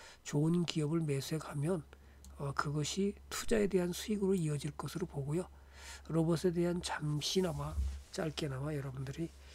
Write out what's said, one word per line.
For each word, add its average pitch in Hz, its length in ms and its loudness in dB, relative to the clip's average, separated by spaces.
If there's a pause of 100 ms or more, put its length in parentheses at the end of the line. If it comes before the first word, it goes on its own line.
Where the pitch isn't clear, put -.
(240)
좋은 165 420 4
기업을 156 360 2
매수해 147 360 0
가면, 151 460 -2 (540)
어, 139 160 -4
그것이 156 600 0 (160)
투자에 214 380 2
대한 180 260 2
수익으로 202 400 0
이어질 151 380 0
것으로 160 340 -6
보고요. 147 420 -2 (600)
로봇에 165 440 4
대한 175 300 2
잠시나마 151 960 0 (360)
짧게나마 147 640 -2
여러분들이, 135 560 -4 (260)